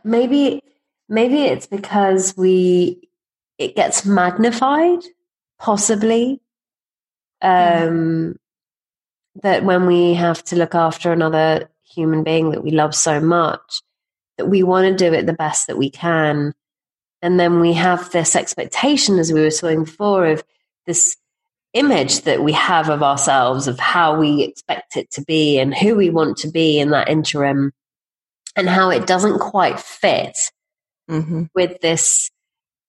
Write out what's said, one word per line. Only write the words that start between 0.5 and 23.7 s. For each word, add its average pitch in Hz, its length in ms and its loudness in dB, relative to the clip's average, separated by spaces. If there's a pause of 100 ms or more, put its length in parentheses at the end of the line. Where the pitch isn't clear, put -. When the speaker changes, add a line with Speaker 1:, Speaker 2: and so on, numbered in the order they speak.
Speaker 1:
maybe 247 340 2
it's - 240 -2
because 196 720 0
we, 180 720 2 (500)
it - 180 -8
gets - 280 -2
magnified, 233 960 0 (580)
possibly, 226 840 0 (1000)
Speaker 2:
Mm. 175 460 2
Speaker 1:
um, 165 480 -2 (1080)
that 190 220 0
when 185 220 2
we 175 260 4
have 170 320 -2
to - 120 -8
look 170 180 0
after 165 360 0
another 160 600 0 (120)
human 160 400 -2
being 160 280 0
that - 120 -6
we 151 80 -6
love 151 240 0
so 156 240 0
much, 165 640 -2 (560)
that - 100 -6
we 185 160 2
wanna 185 320 2
do 180 200 2
it 147 100 0
the 165 80 -2
best 156 360 -6
that - 100 -6
we 135 100 -2
can. 151 640 -2 (720)
And 180 180 2
then 170 200 2
we 170 120 4
have 175 380 0
this 165 260 0
expectation, - 800 -2
as 160 140 0
we 156 80 2
were 156 100 2
saying 160 340 -2
before, 196 420 0
of 156 180 0 (400)
this - 320 -2 (560)
image 233 500 0
that 123 220 0
we 151 80 2
have 160 380 0
of 147 120 -2
ourselves, 135 640 0
of 127 100 -6